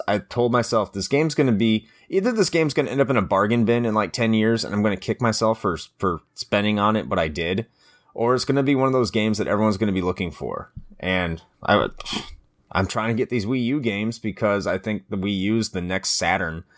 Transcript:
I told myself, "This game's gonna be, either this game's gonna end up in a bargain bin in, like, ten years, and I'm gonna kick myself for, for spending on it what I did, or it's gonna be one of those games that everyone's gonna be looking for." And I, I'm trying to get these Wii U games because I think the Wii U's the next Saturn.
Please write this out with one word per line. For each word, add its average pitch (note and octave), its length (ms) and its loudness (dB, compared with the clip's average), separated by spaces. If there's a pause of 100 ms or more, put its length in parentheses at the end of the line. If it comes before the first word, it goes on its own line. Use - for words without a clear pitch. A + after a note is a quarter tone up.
I G2+ 100 2
told A#2+ 340 0
myself, A2+ 420 0
"This G2 140 -4
game's D3 260 2
gonna C3+ 180 4
be, A2 340 2 (220)
either G3 240 0
this A3 160 2
game's D#3+ 240 0
gonna C#3+ 180 0
end C3+ 120 2
up A#2 80 2
in B2+ 80 4
a G2 40 2
bargain G#2 440 2
bin A#2+ 180 2
in, A2 100 0
like, G2+ 200 0
ten A2+ 180 2
years, A2 320 4
and - 100 -4
I'm G#2 80 2
gonna G#2 140 2
kick - 240 -4
myself A2 400 2
for, F2+ 160 0 (220)
for F2 220 0 (140)
spending G#2 440 0
on G#2+ 180 2
it - 120 -4
what F#2+ 100 0
I E2 100 2
did, E2+ 380 -2 (480)
or A#2+ 200 0
it's B2 120 -2
gonna C#3 160 2
be C#3 120 2
one C3 120 2
of C3 80 0
those A#2+ 160 2
games G#2+ 260 0
that G#2 120 -2
everyone's G#2 280 2
gonna G2+ 160 0
be F#2 80 0
looking F2+ 300 -2
for." - 420 -10 (260)
And F2+ 440 -2 (200)
I, E2+ 260 2 (840)
I'm F#2+ 160 0
trying A2 220 -4
to A#2 120 0
get A2+ 80 0
these A#2 160 -2
Wii B2 200 -2
U C#3 160 -2
games A2 380 -4
because G2+ 480 -2
I F#2+ 120 -2
think G#2+ 320 -6
the G2+ 80 -4
Wii G2 220 -2
U's G#2+ 300 0
the F#2 120 -4
next F#2 300 -4
Saturn. E2+ 520 -2 (140)